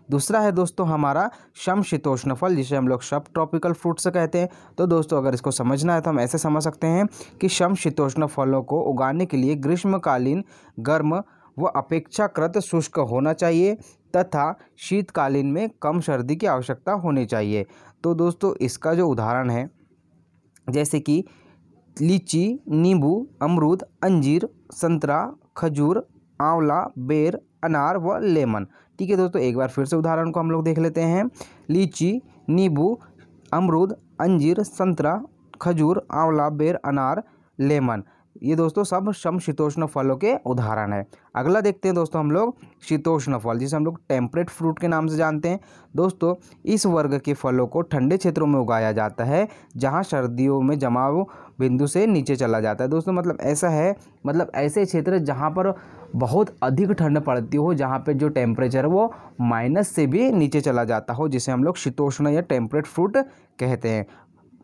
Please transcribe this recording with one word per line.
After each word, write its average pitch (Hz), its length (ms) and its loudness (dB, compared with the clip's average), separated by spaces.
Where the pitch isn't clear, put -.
दूसरा 143 300 0
है 208 120 2
दोस्तों 180 360 -2
हमारा 151 400 0
समशीतोष्ण 147 680 -2
फल, 180 220 0
जिसे 135 200 -2
हम 127 120 0
लोग 127 140 0
सब 147 220 -4
ट्रॉपिकल 165 380 0
फ्रूट्स 165 340 -2
कहते 175 340 0
हैं। 180 80 0
तो 180 80 2
दोस्तों 160 320 2
अगर 135 160 0
इसको 127 160 -2
समझना 139 440 0
है 165 60 2
तो 160 100 -2
हम 143 100 2
ऐसे 123 180 0
समझ 151 260 0
सकते 160 220 -4
हैं 175 200 2
कि 190 80 2
समशीतोष्ण 160 800 0
फलों 135 360 0
को 143 200 -2
उगाने 139 440 0
के 160 100 -4
लिए 135 200 2
ग्रीष्मकालीन 156 840 0
गर्म 151 340 0
व 143 100 -2
अपेक्षाकृत 175 960 -2
शुष्क - 380 -4
होना 135 220 0
चाहिए 170 420 2
तथा 175 380 0
शीतकालीन 143 720 -2
में 196 160 -2
कम 156 180 0
सर्दी 139 360 -2
की 185 100 -4
आवश्यकता 131 460 -2
होनी 139 220 0
चाहिए। 104 400 -2
तो 170 100 2
दोस्तों 170 460 0
इसका 156 340 -2
जो 175 140 2
उदाहरण 123 420 0
है 120 180 -2
जैसे 147 340 -2
कि 151 240 0
लीची, 180 720 0
नींबू, 170 580 2
अमरूद, 170 400 2
अंजीर, 170 460 2
संतरा, 151 460 0
खजूर, 156 420 0
आंवला, 156 400 2
बेर, 151 400 0
अनार 160 340 0
व 175 200 -2
लेमन। 127 480 0
ठीक 190 120 -4
है 202 60 2
दोस्तों, 175 260 2
एक 123 140 0
बार 131 120 0
फिर 135 160 -2
से 151 120 -2
उदाहरण 165 340 0
को 170 100 -2
हम 165 100 0
लोग 160 140 0
देख 160 140 0
लेते 165 220 0
हैं। 175 280 2
लीची, 185 520 0
नींबू, 180 500 2
अमरूद, 180 440 2
अंजीर, 175 420 2
संतरा, 180 580 -2
खजूर, 170 500 2
आंवला, 151 360 2
बेर, 156 360 0
अनार, 139 380 0
लेमन, 131 440 0
ये 143 140 0
दोस्तों 165 280 2
सब 190 280 -2
समशीतोष्ण 156 720 -2
फलों 135 300 0
के 208 180 0
उदाहरण 110 460 -2
हैं। 101 140 -4
अगला 175 240 2
देखते 196 280 -2
हैं 185 60 0
दोस्तों 165 260 -2
हम 147 100 0
लोग 214 260 0
शीतोष्ण 147 500 0
फल, 113 200 -2
जिसे 139 180 -4
हम 151 80 0
लोग 165 240 -4
टेम्परेट 135 420 0
फ्रूट 160 280 -4
के 170 100 -2
नाम 160 180 0
से 156 100 -2
जानते 156 320 0
हैं। 185 120 -4
दोस्तों 180 380 0
इस 208 220 0
वर्ग 151 320 2
के 143 160 -4
फलों 127 320 0
को 147 160 -2
ठंडे 151 340 0
क्षेत्रों 170 300 0
में 143 140 4
उगाया 113 320 2
जाता 107 320 -2
है 156 220 2
जहां 135 260 0
सर्दियों 135 580 0
में 139 180 2
जमाव 135 440 0
बिंदु 131 260 2
से 185 200 2
नीचे 147 300 2
चला 113 240 0
जाता 110 240 0
है। 131 60 0
दोस्तों 165 220 0
मतलब 175 300 -2
ऐसा 147 260 0
है, 165 260 0
मतलब 165 280 0
ऐसे 147 300 0
क्षेत्र 180 360 0
जहां 143 300 -2
पर 185 240 0
बहुत 131 460 0
अधिक 135 300 2
ठंड 151 280 2
पड़ती 135 360 -2
हो, 160 180 2
जहां 135 240 -2
पे 151 160 -2
जो 147 160 0
टेम्परेचर 127 540 0
है 151 60 2
वो 214 220 2
माइनस 123 480 0
से 156 180 0
भी 208 260 2
नीचे 151 280 2
चला 123 240 0
जाता 110 300 -2
हो, 156 140 -2
जिसे 131 240 -2
हम 127 120 2
लोग 170 120 0
शीतोष्ण 139 520 -2
या 147 140 2
टेम्परेट 147 440 -2
फ्रूट 196 300 0
कहते 127 720 -4
हैं। 107 180 -2